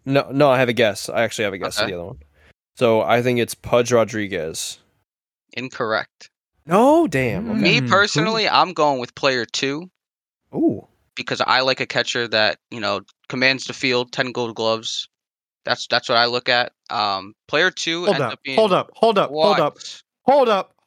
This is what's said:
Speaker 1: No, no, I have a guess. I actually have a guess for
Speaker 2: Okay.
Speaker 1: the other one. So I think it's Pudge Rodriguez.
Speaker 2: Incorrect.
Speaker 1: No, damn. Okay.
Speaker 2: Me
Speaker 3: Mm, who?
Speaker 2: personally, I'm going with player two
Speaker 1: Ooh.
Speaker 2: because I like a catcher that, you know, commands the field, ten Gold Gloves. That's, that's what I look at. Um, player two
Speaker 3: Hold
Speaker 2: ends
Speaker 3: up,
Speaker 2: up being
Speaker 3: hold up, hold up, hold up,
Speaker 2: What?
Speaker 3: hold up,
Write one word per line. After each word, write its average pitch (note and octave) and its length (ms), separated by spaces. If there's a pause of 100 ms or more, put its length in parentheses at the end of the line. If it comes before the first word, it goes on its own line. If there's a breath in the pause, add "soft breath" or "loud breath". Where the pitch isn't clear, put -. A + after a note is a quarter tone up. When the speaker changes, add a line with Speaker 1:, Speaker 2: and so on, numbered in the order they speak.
Speaker 1:
No, C3+ 260
no, C#3 200
I B2+ 80
have B2 100
a A#2+ 40
guess. G#2+ 360
I A#2 140
actually A2 220
have G2 80
a G2 40
guess - 200
for G#2 60
Speaker 2:
Okay. A2 100
Speaker 1:
the F2 40
other E2+ 100
one. C3 120 (580 soft breath)
So A2+ 240
I A2+ 220
think B2 160
it's A2+ 160
Pudge A#2+ 360
Rodriguez. G2+ 880 (760)
Speaker 2:
Incorrect. A#2 760 (380)
Speaker 1:
No, C4+ 400
damn. B2+ 420
Okay. - 100
Speaker 2:
Me G#3+ 220
Speaker 3:
Mm, - 40
who? A#2+ 40
Speaker 2:
personally, G#3+ 580
I'm E3 260
going D3 280
with - 140
player B2+ 300
two D3 440 (640)
Speaker 1:
Ooh. C3+ 340 (280)
Speaker 2:
because B2 260
I B2 200
like C3 200
a B2 60
catcher A#2+ 400
that, G#2+ 320 (100)
you B2 100
know, G2+ 220 (260)
commands C3 380
the - 80
field, B2 400
ten B2+ 180
Gold A#2 240
Gloves. A2+ 540 (560)
That's, - 220
that's A#2+ 200
what A#2+ 100
I A#2+ 100
look A#2+ 200
at. A#2+ 240 (180)
Um, G2+ 440 (160)
player E3 220
two E3+ 340
Speaker 3:
Hold F#3+ 100
Speaker 2:
ends D#3 60
Speaker 3:
up, B2+ 120
Speaker 2:
up - 100
being C3+ 140
Speaker 3:
hold A3 140
up, D#3+ 220
hold A3 240
up, D3+ 140
hold D#3 280
up, D3 160
Speaker 2:
What? - 260 (220)
Speaker 3:
hold C4+ 240
up, G3 260 (140)